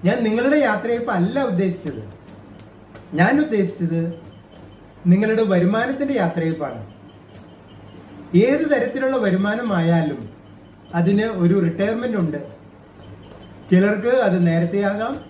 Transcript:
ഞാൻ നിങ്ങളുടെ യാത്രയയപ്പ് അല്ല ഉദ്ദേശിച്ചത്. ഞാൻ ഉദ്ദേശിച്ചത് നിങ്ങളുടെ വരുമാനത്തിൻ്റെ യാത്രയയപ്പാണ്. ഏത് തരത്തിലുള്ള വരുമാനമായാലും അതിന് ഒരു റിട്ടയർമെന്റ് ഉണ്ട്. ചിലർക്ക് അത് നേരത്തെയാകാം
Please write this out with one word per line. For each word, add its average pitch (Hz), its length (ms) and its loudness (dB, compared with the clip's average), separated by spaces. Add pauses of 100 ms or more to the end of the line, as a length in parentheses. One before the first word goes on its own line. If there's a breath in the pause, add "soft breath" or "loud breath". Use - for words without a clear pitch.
ഞാൻ 226 100 2 (100)
നിങ്ങളുടെ 247 320 2 (100)
യാത്രയയപ്പ് 233 500 -2
അല്ല 240 320 0
ഉദ്ദേശിച്ചത്. 175 500 -4 (1160)
ഞാൻ 196 140 4 (100)
ഉദ്ദേശിച്ചത് 175 580 -2 (1120)
നിങ്ങളുടെ 220 400 4
വരുമാനത്തിൻ്റെ 247 720 0
യാത്രയയപ്പാണ്. 156 580 -4 (1700)
ഏത് 302 260 2
തരത്തിലുള്ള 262 520 0
വരുമാനമായാലും 180 960 0 (800)
അതിന് 202 280 2 (140)
ഒരു 180 240 4
റിട്ടയർമെന്റ് 214 560 -2
ഉണ്ട്. 151 180 -4 (1300)
ചിലർക്ക് 208 420 4 (140)
അത് 180 100 0 (100)
നേരത്തെയാകാം 196 680 -2 (160)